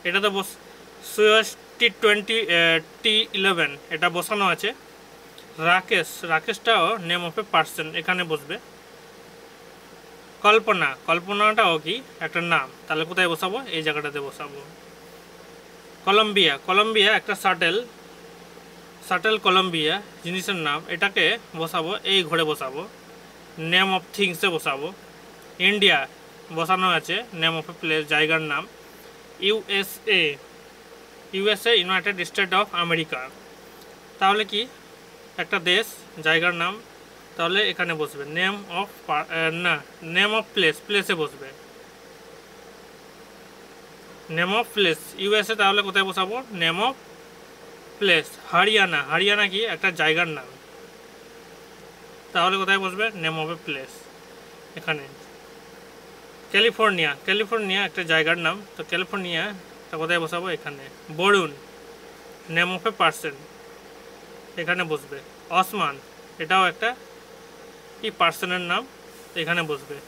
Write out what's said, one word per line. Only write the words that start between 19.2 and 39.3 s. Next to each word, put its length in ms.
কলম্বিয়া 640
জিনিসের 320
নাম। 320
এটাকে 500
বসাবো, 480
এই 200
ঘরে 200
বসাবো। 440
Name 380
of 40
things-এ 320
বসাবো। 440
ইন্ডিয়া 480
বসানো 340
আছে, 340
name 180
of 120
a 100
place, 220
জায়গার 380
নাম। 260
ইউএসএ, 960
ইউএসএ, 500
United 320
State 220
of 140
America। 460
তাহলে 260
কি? 220
একটা 220
দেশ, 260
জায়গার 300
নাম, 280
তাহলে 340
এখানে 240
বসবে। 300
Name 340
of 80
pa-, 220
আহ, 240